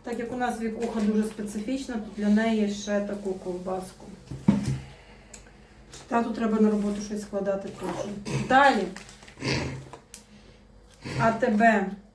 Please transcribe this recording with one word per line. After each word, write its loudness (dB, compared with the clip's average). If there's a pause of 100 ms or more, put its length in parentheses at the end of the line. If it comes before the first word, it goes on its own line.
так -6
як -6
у -6
нас -2
вікуха -2
дуже 4
специфічна, -6
то -8
для 2
неї 4
ще -2
таку -6
ковбаску. -8 (2000)
Тату 2
треба 0
на 8
роботу 0
щось -6
складати -4
теж. -8 (440)
Далі. 6 (2250)
А 4
Т 0
Б. 6 (300)